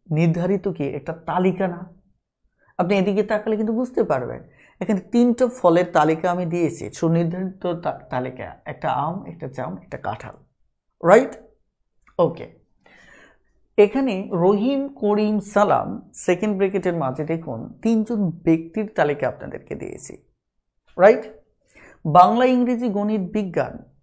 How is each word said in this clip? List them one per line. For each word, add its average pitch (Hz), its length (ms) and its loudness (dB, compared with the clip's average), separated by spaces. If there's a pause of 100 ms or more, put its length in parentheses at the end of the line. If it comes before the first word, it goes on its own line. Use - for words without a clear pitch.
(120)
নির্ধারিত 175 560 0
কি 165 160 -6
একটা 139 300 -8
তালিকা 185 540 -2
না? - 380 -12 (720)
আপনি 185 200 0
এদিকে 196 260 2
তাকালে 214 340 -2
কিন্তু 220 160 -2
বুঝতে 247 300 -2
পারবেন, 127 400 -4 (360)
এখানে 190 200 -2
তিনটা 240 480 2
ফলের 175 460 2
তালিকা 165 380 2
আমি 175 140 -2
দিয়েছি, 156 440 -2
সুনির্ধারিত 170 840 -2
তা-, 165 260 -6 (100)
তালিকা, 123 460 -8 (100)
একটা - 240 -8
আম, 147 360 -4
একটা 165 220 -14
জাম, 135 300 -10
একটা - 200 -16
কাঁঠাল, - 380 -12 (680)
রাইট? 214 300 6 (840)
ওকে, 170 280 0 (1300)
এখানে 208 540 2
রহিম, 208 560 2
করিম, 208 520 0
সালাম, 180 720 0
সেকেন্ড 185 420 0
ব্র্যাকেটের 190 400 0
মাঝে 143 280 -4
দেখুন 147 500 -8 (100)
তিনজন 220 460 0
ব্যক্তির 165 680 0
তালিকা 143 320 0
আপনাদেরকে - 480 -10
দিয়েছি, - 420 -14 (800)
রাইট? 214 260 8 (840)
বাংলা, 190 400 6
ইংরেজি, 247 440 2
গণিত, 208 320 -2
বিজ্ঞান, 175 560 -4 (260)